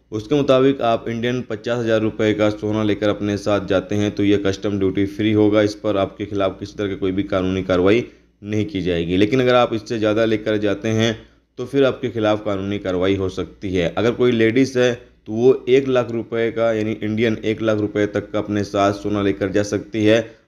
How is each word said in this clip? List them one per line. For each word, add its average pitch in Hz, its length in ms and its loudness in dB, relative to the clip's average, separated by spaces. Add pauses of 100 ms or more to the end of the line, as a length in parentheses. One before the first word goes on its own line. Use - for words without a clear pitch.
(120)
उसके 110 240 -4
मुताबिक 135 480 4
आप 117 260 0
इंडियन 120 320 -4
पचास 117 380 -6
हज़ार 113 220 0
रुपये 107 320 0
का 107 180 2
सोना 107 320 -2
लेकर 104 260 0
अपने 101 280 -2
साथ 101 300 0
जाते 92 280 0
हैं 104 160 0
तो 104 120 -2
ये 101 140 4
कस्टम 101 420 -2
ड्यूटी 95 280 0
फ्री 107 260 -2
होगा। 104 280 4
इस 104 140 2
पर 104 220 -4
आपके 98 280 -4
खिलाफ 95 340 -4
किसी 98 160 -12
तरह 104 120 -4
की 98 80 -4
कोई 95 160 -2
भी 98 140 -2
कानूनी 95 380 -2
कार्रवाई 95 400 4 (380)
नहीं 104 240 -2
की 95 160 -6
जाएगी। 85 360 0
लेकिन 107 240 2
अगर 123 140 4
आप 120 180 2
इससे 113 260 -6
ज़्यादा 107 260 2
लेकर 107 340 -2
जाते 101 300 -2
हैं 110 280 0 (420)
तो 123 60 -8
फिर 139 200 0
आपके 123 240 -2
खिलाफ 107 360 0
कानूनी 101 340 -4
कार्रवाई 95 360 0
हो 95 160 -2
सकती 92 420 -8
है। 85 180 2
अगर 107 220 0
कोई 123 200 2
लेडीज़ 117 460 2
है 123 140 2 (340)
तो 107 60 -8
वो 120 360 2
एक 135 180 4
लाख 123 240 0
रुपए 117 400 -2
का, 113 220 0
यानी 107 200 -2
इंडियन 110 460 -2
एक 107 220 -2
लाख 110 180 2
रुपए 104 280 0
तक 101 240 -4
का 107 80 -2
अपने 101 260 -2
साथ 101 280 2
सोना 104 280 -4
लेकर 98 300 0
जा 101 140 0
सकती 107 400 -4
है। 113 160 6 (260)